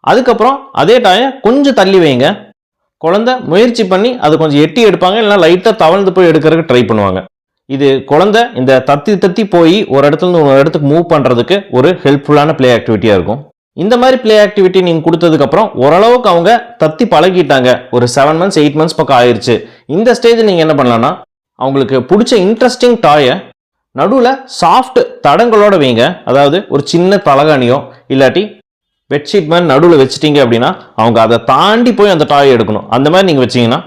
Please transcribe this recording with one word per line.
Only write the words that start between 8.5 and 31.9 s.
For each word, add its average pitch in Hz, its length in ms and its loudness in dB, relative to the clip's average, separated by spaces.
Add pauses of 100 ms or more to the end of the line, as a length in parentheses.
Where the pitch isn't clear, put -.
இந்த 131 180 2 (100)
தத்தி 147 240 -2 (120)
தத்தி 196 180 -2 (120)
போய் 170 220 2 (180)
ஒரு 139 120 2
இடத்துல 151 200 -2
இருந்து 175 200 0
ஒரு 135 140 2
இடத்துக்கு 139 320 -2
மூவ் 165 200 0
பண்றதுக்கு 127 440 0 (200)
ஒரு 143 140 2 (140)
ஹெல்ப்ஃபுல்லான 143 560 0
பிளே 127 160 2
ஆக்டிவிட்டியா 110 400 0
இருக்கும். 104 260 -6 (400)
இந்த 233 180 0
மாதிரி 262 220 2
பிளே 214 220 2
ஆக்டிவிட்டி 190 420 0
நீங்க 165 200 -2
கொடுத்ததுக்கு 160 400 0
அப்புறம் 202 220 -2 (160)
ஓரளவுக்கு 214 480 2
அவங்க 170 180 2 (320)
தத்தி 208 300 -2
பழகிட்டாங்க, 151 580 0 (260)
ஒரு 123 180 0
செவன் 156 260 0
மந்த்ஸ், 196 220 -2
எயிட் 147 180 -2
மந்த்ஸ் 160 200 -4
பக்கம் 135 200 0
ஆயிருச்சு. 120 360 0 (400)
இந்த 226 220 0
ஸ்டேஜ் 233 300 2
நீங்க 165 180 0
என்ன 151 140 0
பண்ணலாம்னா, 123 320 0 (500)
அவங்களுக்கு 135 360 -2 (120)
பிடிச்ச 233 220 0 (140)
இன்ட்ரெஸ்டிங் 233 600 0
டாயை 147 300 2 (600)
நடுவுல 233 300 0 (280)
சாஃப்ட் 208 420 0 (260)
தடங்களோட 208 560 2
வைங்க. 120 220 0 (260)
அதாவது, 143 280 2 (160)
ஒரு 143 80 0 (100)
சின்ன 180 240 0 (120)
தலகாணியோ 139 500 2 (360)
இல்லாட்டி 160 300 0 (680)
பெட்ஷீட் 147 400 -4
மாதிரி 175 200 2
நடுவுல 160 300 4
வச்சிட்டீங்க 147 420 0
அப்படின்னா, 117 260 0 (300)
அவங்க 113 260 0
அதை 117 120 0 (140)
தாண்டி 214 480 2